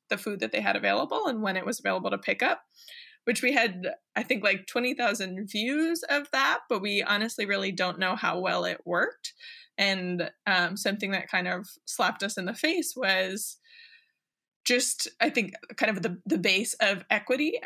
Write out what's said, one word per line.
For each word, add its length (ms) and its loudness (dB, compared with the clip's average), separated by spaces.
the 80 0
food 240 -6
that 100 -2
they 80 2
had 160 4
available 520 2
and 140 -2
when 140 0
it 100 -2
was 140 -4
available 300 0
to 80 0
pick 260 -2
up, 200 0
which 180 0
we 100 4
had, 400 2
I 80 0
think, 200 0
like, 220 2
twenty 300 -2
thousand 540 -2
views 600 0
of 220 0
that, 380 2
but 120 0
we 220 0
honestly 420 0
really 260 0
don't 280 -2
know 160 0
how 240 0
well 260 0
it 200 -4
worked. 480 -2
And, 540 0
um, 280 4
something 360 -2
that 180 -2
kind 180 0
of 220 -4
slapped 380 0
us 140 -4
in 80 -4
the 80 -4
face 420 0
was 600 0
just, 420 2
I 80 6
think, 240 0
kind 180 2
of 80 -2
the, 220 -4
the 120 2
base 380 2
of 340 2
equity, 560 0